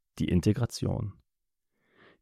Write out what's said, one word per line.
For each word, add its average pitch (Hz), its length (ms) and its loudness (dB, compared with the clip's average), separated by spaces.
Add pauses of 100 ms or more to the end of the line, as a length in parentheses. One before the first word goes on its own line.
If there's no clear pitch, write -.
(200)
die - 100 -2
Integration. - 840 0 (1080)